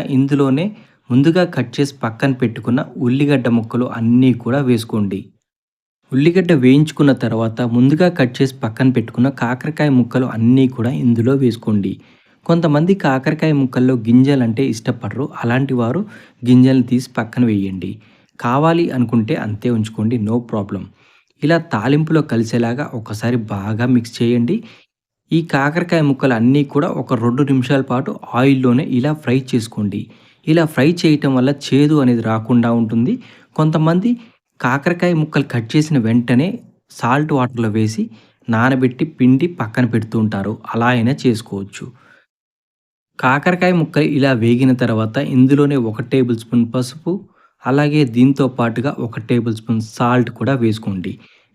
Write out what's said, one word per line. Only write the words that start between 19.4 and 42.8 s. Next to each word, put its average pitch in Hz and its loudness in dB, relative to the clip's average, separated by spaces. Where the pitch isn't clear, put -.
ఉంచుకోండి, 110 -2
no 110 -2
problem. 101 -6
ఇలా 165 2
తాలింపులో 147 0
కలిసేలాగా 117 -2
ఒకసారి 113 -4
బాగా 107 -4
మిక్స్ 117 -2
చేయండి. 120 0
ఈ 165 2
కాకరకాయ 160 0
ముక్కలు 139 0
అన్నీ 127 2
కూడా 143 -2
ఒక 139 -6
రెండు 120 0
నిమిషాల 135 0
పాటు 135 -4
ఆయిల్లోనే 131 2
ఇలా 123 0
ఫ్రై 123 -2
చేసుకోండి. 107 -4
ఇలా 160 4
ఫ్రై 147 2
చేయటం 151 2
వల్ల 127 2
చేదు 147 2
అనేది 120 2
రాకుండా 117 2
ఉంటుంది. 117 0
కొంతమంది 165 2
కాకరకాయ 170 -2
ముక్కలు 151 0
కట్ 113 -4
చేసిన 151 0
వెంటనే 120 2
సాల్ట్ 143 -2
వాటర్‌లో 120 -2
వేసి 110 -2
నానబెట్టి 127 0
పిండి 135 2
పక్కన 123 -4
పెడుతూ 110 -4
ఉంటారు, 107 -2
అలా 117 -4
అయినా 120 0
చేసుకోవచ్చు. 101 -4